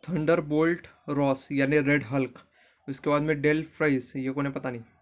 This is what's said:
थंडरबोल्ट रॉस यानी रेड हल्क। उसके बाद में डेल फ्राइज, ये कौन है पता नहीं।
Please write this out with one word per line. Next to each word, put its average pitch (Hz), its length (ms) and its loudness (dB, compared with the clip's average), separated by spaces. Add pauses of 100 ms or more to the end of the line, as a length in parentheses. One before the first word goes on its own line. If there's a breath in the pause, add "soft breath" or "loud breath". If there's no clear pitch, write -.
थंडरबोल्ट 160 760 0 (220)
रॉस 139 440 0
यानी 139 280 2
रेड 139 240 2
हल्क। 131 340 -4 (500 soft breath)
उसके 139 220 -4
बाद 147 120 2
में 151 180 0
डेल 151 240 2
फ्राइज, 139 520 0
ये 131 140 -4
कौन 139 160 -2
है 135 60 -4
पता 135 180 -6
नहीं। 117 120 -10 (180)